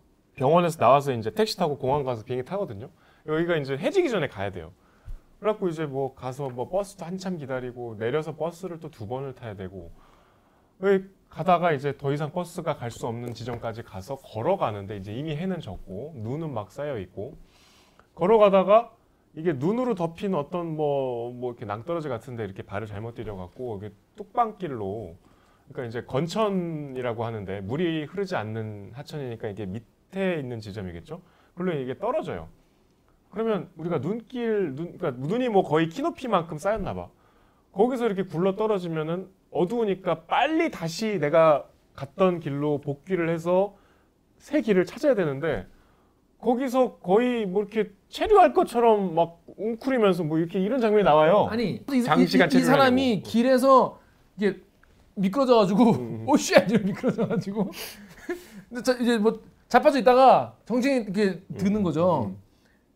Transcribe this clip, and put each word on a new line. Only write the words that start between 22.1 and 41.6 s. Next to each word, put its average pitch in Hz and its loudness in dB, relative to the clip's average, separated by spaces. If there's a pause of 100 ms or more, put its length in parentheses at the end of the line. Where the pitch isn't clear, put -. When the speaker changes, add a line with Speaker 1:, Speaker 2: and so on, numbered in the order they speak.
Speaker 1:
이렇게 98 -10
발을 107 -8
잘못 107 -10
디뎌갖고 104 -10
이게 104 -12 (260)
뚝방길로 131 -6 (520)
그러니까 123 -10
이제 113 -8
건천이라고 151 -4
하는데 104 -6
물이 156 -4
흐르지 185 -6
않는 107 -8
하천이니까 123 -10
이게 101 -8
밑에 170 -6
있는 123 -8
지점이겠죠? 98 -12 (320)
물론 175 -4
이게 127 -8
떨어져요. 175 -6 (840)
그러면 208 -4
우리가 156 -4
눈길, 214 -4
눈, 165 -10
그러니까 160 -2 (140)
눈이 247 0
뭐 196 4
거의 160 2
키높이만큼 202 -4
쌓였나 196 -2
봐. 90 -10 (640)
거기서 240 2
이렇게 196 -2
굴러 185 0
떨어지면은 180 -4 (220)
어두우니까 185 -2
빨리 294 2
다시 185 -4
내가 151 6 (280)